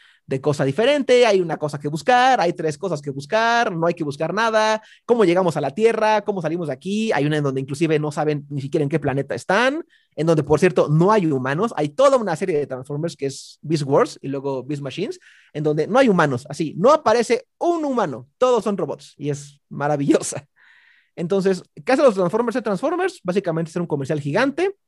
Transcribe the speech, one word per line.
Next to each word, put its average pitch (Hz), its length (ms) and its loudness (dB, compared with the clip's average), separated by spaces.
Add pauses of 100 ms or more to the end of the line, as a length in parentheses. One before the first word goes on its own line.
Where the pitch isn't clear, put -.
(260)
de 131 160 -6
cosa 147 220 0
diferente, 247 640 2
hay 196 160 4
una 156 160 -4
cosa 147 220 -6
que 147 80 -6
buscar, 247 520 2
hay 170 140 0
tres 156 240 -4
cosas 170 240 -6
que 147 80 -10
buscar, 220 680 0
no 165 120 0
hay 175 60 2
que 170 100 -6
buscar 151 300 -4
nada, 220 480 0 (240)
cómo 233 200 4
llegamos 175 320 2
a 143 40 -2
la 143 100 -2
Tierra, 214 500 2
cómo 202 200 -4
salimos 160 260 -4
de 139 60 -4
aquí, 208 380 -4
hay 143 140 2
una 151 120 0
en 147 60 0
donde 135 180 -2
inclusive 151 380 0
no 151 120 -4
saben 151 380 -4
ni 143 120 -8
siquiera 143 220 -2
en 139 60 -2
qué 156 100 0
planeta 139 360 -4
están, 254 500 0 (300)
en 160 120 -4
donde, 160 160 4
por 147 160 2
cierto, 180 300 4
no 170 220 4
hay 214 140 4
humanos, 143 500 -2
hay 151 140 -2
toda 262 280 4
una 190 180 -2
serie 185 220 -2
de 143 100 -2
Transformers 147 480 -8
que 139 100 -8
es - 360 -10
Beast 151 240 -2
Wars 151 360 2
y 143 60 -10
luego 135 360 -6
Beast 143 200 -8
Machines, 185 360 -8 (340)
en 156 100 -6
donde 151 240 0
no 233 120 2
hay 269 100 6
humanos, 151 400 2
así, 151 280 -6
no 226 140 6
aparece 240 560 2 (100)
un 339 260 0
humano, 202 540 -4
todos 247 260 2
son 202 140 -2
robots, - 400 -8
y 143 120 -6
es - 300 -8 (100)
maravillosa. 143 760 -2 (680)
Entonces, 185 480 -2 (220)
¿qué 240 60 0
hacen 285 140 4
los 214 100 4
Transformers 214 400 0
en 240 80 -4
Transformers? 339 600 -2
Básicamente 175 460 -2
es - 60 -8
un 175 100 -4
comercial 147 340 -4
gigante 269 560 -2 (120)